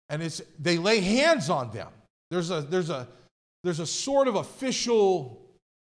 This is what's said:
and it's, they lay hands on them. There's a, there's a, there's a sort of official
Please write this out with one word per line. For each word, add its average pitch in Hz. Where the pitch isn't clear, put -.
and 151
it's, 160
they 170
lay 202
hands 220
on 135
them. 98
There's 170
a, 165
there's 165
a, 127
there's 170
a 160
sort 277
of 214
official 196